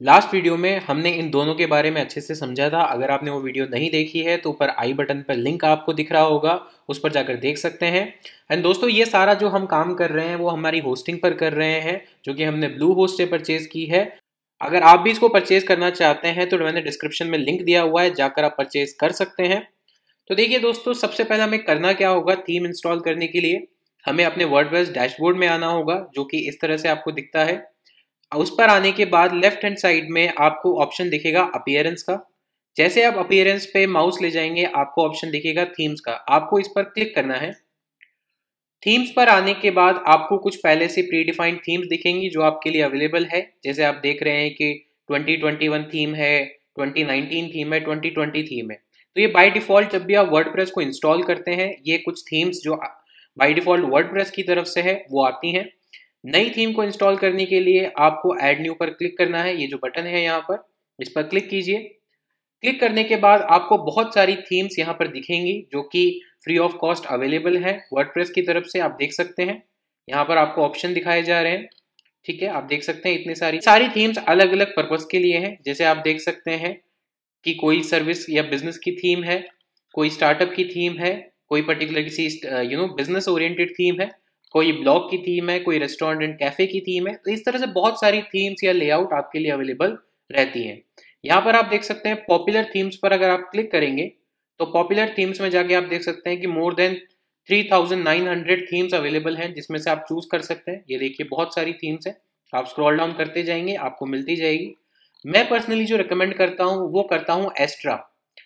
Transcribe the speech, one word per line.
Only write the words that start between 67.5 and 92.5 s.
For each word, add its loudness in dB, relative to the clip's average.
है -2
WordPress -2
की -2
तरफ -2
से, -6
आप -2
देख -4
सकते -4
हैं। -6
यहाँ -2
पर 2
आपको 2
ऑप्शन -2
दिखाए 0
जा 0
रहे 0
हैं, -6
ठीक -8
है, -2
आप -6
देख -6
सकते -4
हैं -2
इतने -8
सारी, -2
सारी 6
थीम्स 0
अलग-अलग 4
पर्पस -2
के 0
लिए 2
हैं। -6
जैसे -2
आप 4
देख -2
सकते -6
हैं -6
कि 0
कोई 2
सर्विस -2
या 0
बिजनेस -6
की -4
थीम -2
है, -4
कोई 0
स्टार्टअप 2
की -2
थीम -4
है, -2
कोई 0
पर्टिकुलर -2
किसी, -4
अ, -4
you -4
know, -2
बिजनेस -2
ओरिएंटेड -2
थीम 0
है, -2
कोई 4
ब्लॉग 2
की -2
थीम -2
है, -2
कोई -2
रेस्टोरेंट -4
एंड -6
कैफे 0
की -6
थीम -4
है। -6
तो -8
इस -6
तरह -2
से -4
बहुत 2
सारी 2
थीम्स -4
या 2
लेआउट 2
आपके -4
लिए -2
अवेलेबल -2
रहती 0
हैं। -12
यहाँ 4
पर 4
आप 4
देख -2
सकते -6
हैं -2
पॉपुलर 0